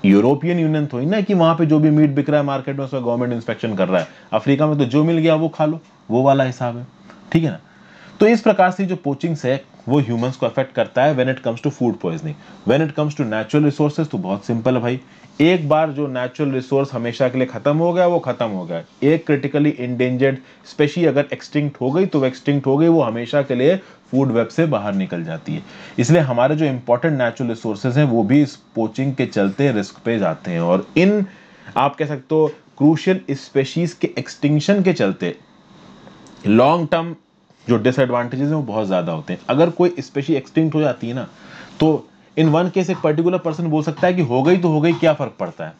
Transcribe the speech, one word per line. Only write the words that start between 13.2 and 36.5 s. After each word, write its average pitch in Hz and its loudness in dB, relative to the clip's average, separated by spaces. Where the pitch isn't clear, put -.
natural 110 0
resources, 147 0
तो - -6
बहुत 95 -6
सिंपल 120 -2
है 120 -2
भाई, 123 -4
एक 165 2
बार 156 2
जो 143 -6
नेचुरल 127 -4
रिसोर्स 139 -2
हमेशा 120 -2
के 127 -4
लिए 127 0
खत्म 143 -2
हो 170 0
गया, 180 2
वो 175 2
खत्म 120 -4
हो 95 -6
गया। 82 -8
एक 160 2
क्रिटिकली 143 0
इंडेंजर्ड 127 0
स्पीशीज 156 0
अगर 143 2
एक्सटिंक्ट 147 -4
हो 127 0
गई, 180 2
तो 156 -2
वो 131 0
एक्सटिंक्ट 139 -2
हो 135 2
गई, 165 4
वो 165 4
हमेशा 120 -2
के 131 -2
लिए 147 4
फूड 131 2
वेब 113 0
से 165 0
बाहर 104 -2
निकल 90 -4
जाती 80 -8
है। 80 -8
इसलिए 151 4
हमारे 131 0
जो 156 0
इंपॉर्टेंट 131 0
नेचुरल 117 -2
रिसोर्सेज 113 -4
हैं, 151 4
वो 117 2
भी 135 4
इस 139 -2
पोचिंग 131 -6
के 127 0
चलते 107 0
रिस्क 104 -4
पे 113 0
जाते 87 -4
हैं। 85 -2
और 90 0
इन, 196 2
आप 139 0
कह 156 -4
सकते 143 -6
हो, 156 4
क्रूशियल 160 2
स्पीशीज 139 -4
के - -4
एक्सटिंक्शन 151 0
के 180 2
चलते 92 -2
लॉन्ग 143 4